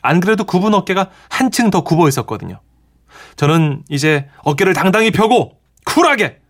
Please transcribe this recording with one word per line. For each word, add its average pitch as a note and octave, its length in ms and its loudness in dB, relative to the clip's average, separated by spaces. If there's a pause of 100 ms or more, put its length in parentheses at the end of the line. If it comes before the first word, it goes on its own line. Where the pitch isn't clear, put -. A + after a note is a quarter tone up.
안 D#3 180 2
그래도 G#3 240 0
굽은 G3+ 320 0
어깨가 G3 340 -2 (200)
한층 A#3+ 420 0
더 F#3 100 0
굽어 D#3+ 260 2
있었거든요. G#2+ 520 -6 (800)
저는 D3+ 520 0
이제 C#3+ 400 -2 (140)
어깨를 F3 300 0
당당히 G#3+ 380 2
펴고 G#3+ 460 0 (280)
쿨하게 C#4 540 0 (100)